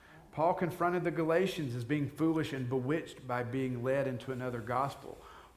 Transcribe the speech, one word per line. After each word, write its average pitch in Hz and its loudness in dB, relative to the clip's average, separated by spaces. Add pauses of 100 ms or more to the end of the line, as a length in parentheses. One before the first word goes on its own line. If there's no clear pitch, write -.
(320)
Paul 165 4
confronted 175 2
the 175 4
Galatians 165 2
as 123 -4
being 143 0
foolish 160 2
and 131 -2
bewitched 135 -2
by 123 0
being 123 -2
led 135 2
into 127 -4
another 123 -4
gospel. 123 -2 (380)